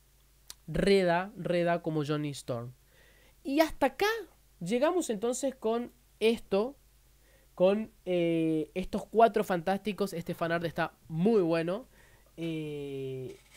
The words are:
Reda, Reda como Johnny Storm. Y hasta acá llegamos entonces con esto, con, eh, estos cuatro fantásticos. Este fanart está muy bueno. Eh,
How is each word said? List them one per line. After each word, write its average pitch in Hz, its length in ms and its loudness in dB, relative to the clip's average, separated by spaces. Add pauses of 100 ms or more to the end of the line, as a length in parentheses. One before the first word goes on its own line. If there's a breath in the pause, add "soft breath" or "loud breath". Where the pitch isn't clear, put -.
(640)
Reda, 180 680 4
Reda 170 460 2
como 156 240 -2
Johnny 151 240 -2
Storm. 123 420 -8 (720 soft breath)
Y 277 160 -2
hasta 302 280 2
acá 392 200 0 (540)
llegamos 262 480 0
entonces 240 460 -4
con 233 360 -4 (300)
esto, 220 560 0 (760 soft breath)
con, 202 380 2 (140)
eh, 165 680 0
estos 185 320 -4
cuatro 220 380 4
fantásticos. 190 680 -2
Este 170 200 -8
fanart 170 300 -2
está 160 320 -4 (140)
muy 190 320 2
bueno. 170 480 -2 (480 soft breath)
Eh, 143 1000 -8 (180)